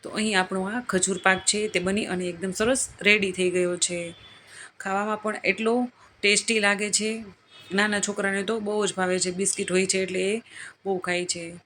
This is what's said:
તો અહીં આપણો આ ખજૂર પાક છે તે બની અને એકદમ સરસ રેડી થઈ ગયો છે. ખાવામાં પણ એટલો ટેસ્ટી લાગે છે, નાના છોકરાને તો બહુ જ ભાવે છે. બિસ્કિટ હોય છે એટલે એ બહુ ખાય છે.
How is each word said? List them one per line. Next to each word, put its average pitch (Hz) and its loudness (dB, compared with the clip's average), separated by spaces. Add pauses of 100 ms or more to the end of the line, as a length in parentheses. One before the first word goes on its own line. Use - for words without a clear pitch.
તો - -10
અહીં 214 0
આપણો 185 2
આ 226 -4
ખજૂર 190 0
પાક 185 4
છે 208 0
તે 185 0
બની 190 0
અને 180 -2
એકદમ 180 -4
સરસ 247 2 (200)
રેડી 202 4
થઈ 185 4
ગયો 180 2
છે. 175 -2 (760)
ખાવામાં 208 -2
પણ 214 -4
એટલો 220 2 (420)
ટેસ્ટી 208 2
લાગે 202 2
છે, 214 -2 (640)
નાના 202 2
છોકરાને 196 0
તો 226 -2
બહુ 208 -2 (120)
જ 190 0
ભાવે 185 2
છે. 180 0
બિસ્કિટ 190 -2
હોય 185 4
છે 190 0
એટલે 185 -2
એ 208 0 (460)
બહુ 196 -4
ખાય 180 -2
છે. 170 -6 (200)